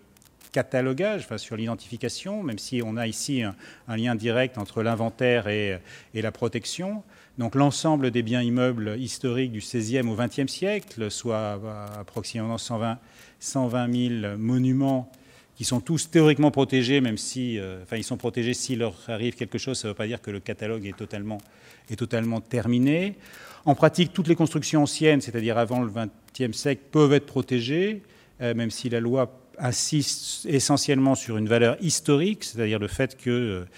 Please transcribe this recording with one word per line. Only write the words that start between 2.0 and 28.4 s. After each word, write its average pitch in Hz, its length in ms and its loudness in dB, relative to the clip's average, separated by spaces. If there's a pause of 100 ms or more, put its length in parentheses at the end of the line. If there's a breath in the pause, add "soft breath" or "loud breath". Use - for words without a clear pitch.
même 113 160 -6
si 123 200 -4
on 110 160 -4
a 117 120 -2
ici 127 340 -4
un, 98 140 -4 (320 loud breath)
un 113 80 -4
lien 120 180 0
direct 117 420 0
entre 110 280 -4
l'inventaire 113 640 0
et, 101 320 -2 (340 loud breath)
et 107 80 -4
la 110 80 -2
protection. 175 720 -6 (360 loud breath)
Donc 117 180 -2
l'ensemble 143 560 4
des 120 100 2
biens 120 180 0
immeubles 120 600 0
historiques 123 500 -2
du 107 100 -8
seizième 117 480 -2
au 110 60 -2
vingtième 123 320 -2
siècle, 180 640 -4
soit 107 500 -4 (380)
approximativement 113 600 -6
cent 117 200 -6
vingt, 113 220 -2 (400 loud breath)
cent 131 260 0
vingt 120 220 0
mille 120 500 -2
monuments 127 720 2 (460 loud breath)
qui 113 80 -8
sont 123 160 0
tous - 280 -2
théoriquement 151 440 6
protégés, 135 480 4
même 110 180 0
si, 123 400 -4
euh, 92 240 -8
enfin, 113 140 -8
ils 110 80 -4
sont 123 120 -6
protégés 117 380 -2
s'il 123 240 -4
leur 110 160 -2 (140)
arrive 117 260 -4
quelque 117 240 -6
chose, 131 180 -4
ça 110 120 -6
ne - 20 -4
veut 98 60 -8
pas 107 100 -4
dire 117 160 -6
que 107 80 -10
le 101 80 -6
catalogue 107 480 -8
est 95 100 -10
totalement, 104 420 -8 (520 loud breath)
est 107 60 -8
totalement 113 440 -2
terminé. 131 760 0 (480 loud breath)
En 147 100 6
pratique, 160 380 4
toutes 165 160 -2
les 165 80 8
constructions 151 480 2
anciennes, 151 360 4
c'est-à-dire 113 380 -2
avant 120 220 2
le 117 100 -2
vingtième 113 640 -6
siècle, - 280 -2 (100)
peuvent 147 200 8
être 143 140 4
protégées, 143 760 0 (380 soft breath)